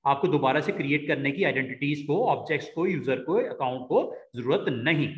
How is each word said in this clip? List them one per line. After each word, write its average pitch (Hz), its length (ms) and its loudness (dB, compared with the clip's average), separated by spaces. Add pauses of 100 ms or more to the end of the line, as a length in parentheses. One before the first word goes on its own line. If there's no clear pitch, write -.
आपको 139 220 4
दोबारा 135 320 4
से 143 120 -2
create 143 340 0
करने 139 240 0
की 180 140 0
identities 143 580 -2
को, 165 240 0
objects 147 460 -2
को, 170 140 0
user 135 300 0
को, 139 180 -2
account 131 500 -2
को 262 320 0 (200)
जरूरत 120 320 0
नहीं। 147 500 0